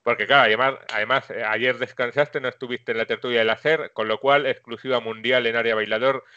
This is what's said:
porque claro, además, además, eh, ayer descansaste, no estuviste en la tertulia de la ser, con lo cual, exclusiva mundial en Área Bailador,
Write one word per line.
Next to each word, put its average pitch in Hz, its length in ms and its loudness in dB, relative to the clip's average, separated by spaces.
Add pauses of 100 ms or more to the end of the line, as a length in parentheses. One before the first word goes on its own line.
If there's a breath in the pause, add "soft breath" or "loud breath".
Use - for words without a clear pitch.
porque 117 240 0
claro, 139 160 6
además, 120 320 2 (180)
además, 113 380 -2
eh, 110 120 -6
ayer 117 360 0
descansaste, 135 600 -2
no 131 80 -4
estuviste 120 440 -8
en 113 80 -2
la 113 80 -2
tertulia 117 320 -2
de 110 60 4
la 110 120 0
ser, 151 360 -2
con 110 140 -4
lo 110 120 -2
cual, 139 260 2
exclusiva 123 540 -4
mundial 117 480 0
en 113 80 -2
Área 113 180 0
Bailador, 110 500 0 (140)